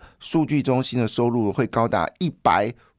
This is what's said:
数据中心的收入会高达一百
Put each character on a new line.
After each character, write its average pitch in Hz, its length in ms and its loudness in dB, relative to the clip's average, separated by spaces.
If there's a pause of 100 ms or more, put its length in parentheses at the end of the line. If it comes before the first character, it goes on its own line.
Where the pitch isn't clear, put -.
(200)
数 - 240 0
据 143 200 0
中 131 180 0
心 127 180 -4
的 113 80 0
收 120 220 0
入 113 240 0
会 120 140 0
高 113 200 0
达 90 300 -2
一 180 100 -2
百 104 460 0 (260)